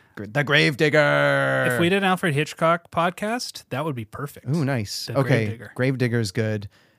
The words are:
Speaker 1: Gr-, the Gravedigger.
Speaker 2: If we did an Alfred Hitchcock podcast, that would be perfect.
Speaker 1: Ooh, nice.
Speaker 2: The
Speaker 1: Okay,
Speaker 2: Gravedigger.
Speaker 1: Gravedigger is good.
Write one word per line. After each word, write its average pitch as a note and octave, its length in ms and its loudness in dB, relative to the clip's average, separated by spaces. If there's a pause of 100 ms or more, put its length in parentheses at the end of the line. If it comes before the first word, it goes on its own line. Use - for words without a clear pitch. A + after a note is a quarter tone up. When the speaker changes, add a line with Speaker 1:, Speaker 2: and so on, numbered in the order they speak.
(160)
Speaker 1:
Gr-, G#2 100 -12
the A2+ 180 -2
Gravedigger. C#3+ 1300 2
Speaker 2:
If A#2+ 60 0
we E3+ 100 2
did F#3+ 100 2
an G3 60 -2
Alfred F#3 280 0
Hitchcock E3 580 0
podcast, G#3 760 -4
that C#3 160 -4
would D3+ 100 -4
be A2+ 100 -8
perfect. - 440 -14
Speaker 1:
Ooh, D3+ 160 0
nice. B2 420 -4
Speaker 2:
The A#2+ 120 -4
Speaker 1:
Okay, B2 260 2
Speaker 2:
Gravedigger. - 300 -8
Speaker 1:
Gravedigger B2 440 0
is A2 120 -2
good. G#2+ 380 -2 (300)